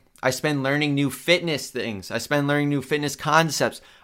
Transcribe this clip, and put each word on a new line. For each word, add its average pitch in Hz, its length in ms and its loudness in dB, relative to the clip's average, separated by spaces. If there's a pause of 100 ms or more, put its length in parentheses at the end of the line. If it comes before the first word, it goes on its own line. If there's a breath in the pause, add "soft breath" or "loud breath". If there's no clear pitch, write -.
(220)
I 131 80 2
spend 147 320 -2
learning 143 320 0
new 139 160 2
fitness 170 580 0
things. 104 440 -6
I 110 60 -2
spend 143 280 0
learning 147 220 2
new 143 120 0
fitness 147 360 -2
concepts. 151 640 2 (240 soft breath)